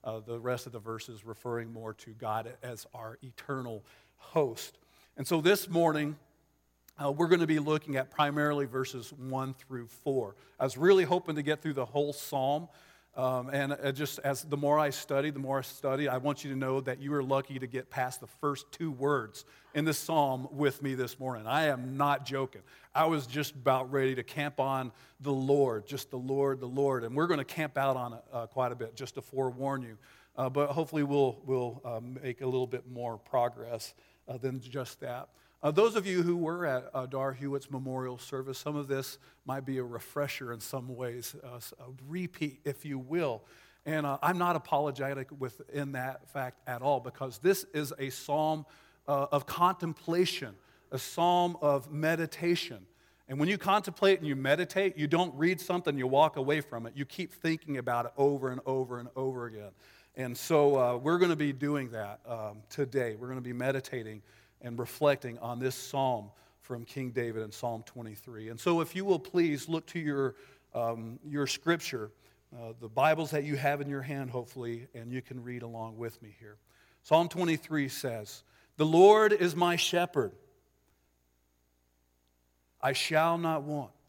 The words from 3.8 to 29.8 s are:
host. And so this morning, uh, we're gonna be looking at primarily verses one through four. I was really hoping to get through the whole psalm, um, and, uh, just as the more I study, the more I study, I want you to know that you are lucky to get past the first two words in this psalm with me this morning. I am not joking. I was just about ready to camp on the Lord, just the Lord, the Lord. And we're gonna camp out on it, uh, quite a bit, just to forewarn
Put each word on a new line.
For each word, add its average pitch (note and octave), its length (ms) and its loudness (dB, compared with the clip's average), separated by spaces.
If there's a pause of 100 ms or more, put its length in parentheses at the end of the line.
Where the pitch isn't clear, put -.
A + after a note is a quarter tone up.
host. - 600 -2 (400)
And C#3 80 -6
so E3 140 2
this F#3+ 300 4
morning, D#3 480 2 (840)
uh, C#3+ 100 0
we're D#3+ 160 2
gonna E3+ 200 6
be D#3 120 4
looking D3+ 360 0
at C3 160 -2
primarily D3 540 2
verses B2+ 480 -6
one C3 400 -6
through A#2+ 340 -12
four. B2 480 -2 (240)
I C3+ 60 4
was B2+ 120 -2
really F#3 280 8
hoping F3 300 0
to D3+ 60 -2
get D3+ 200 0
through D#3 120 -4
the C3 120 0
whole C#3+ 260 0
psalm, C#3+ 560 -2 (480)
um, B2+ 340 0
and, C#3 220 0
uh, C#3 220 -2
just C#3 260 -4
as C#3 240 0
the D3 140 -4
more D3 200 4
I D3+ 120 4
study, C#3 400 -2
the C#3 100 -6
more C3+ 200 -2
I - 20 -2
study, C#3 480 -2
I B2+ 80 0
want C#3 260 -2
you C#3 80 -6
to C3 60 -4
know C3+ 240 0
that B2+ 180 -6
you C#3+ 140 -6
are C#3 100 0
lucky C3+ 360 -2
to C3 80 -6
get B2 220 -8
past B2+ 300 -4
the A2+ 80 -16
first - 460 -4
two E3 180 -6
words C3 540 -2 (280)
in D3+ 120 2
this D#3 120 2
psalm C#3 540 0
with C#3 300 0
me C3+ 140 -2
this B2+ 220 -4
morning. B2 300 -6
I D3+ 200 2
am C3 280 -2
not C#3 300 2
joking. C3 360 -4 (320)
I D#3 120 4
was D3+ 200 2
just C#3+ 300 -6
about C3 360 2
ready C3+ 240 2
to A#2+ 80 -4
camp D3 360 -4
on C3 320 0 (300)
the C#3 120 0
Lord, C3 520 4
just - 260 -10
the C3 60 -8
Lord, C3+ 420 0
the B2 80 -8
Lord. C3 380 2
And C3 100 -6
we're D#3+ 120 2
gonna D3 180 2
camp D3+ 320 -4
out C3+ 180 2
on A#2+ 180 -6
it, A#2 100 -18 (100)
uh, A#2 140 -6
quite B2 260 -2
a - 20 -8
bit, A2+ 200 -8
just B2+ 200 -12
to C3 60 -8
forewarn C3 600 -2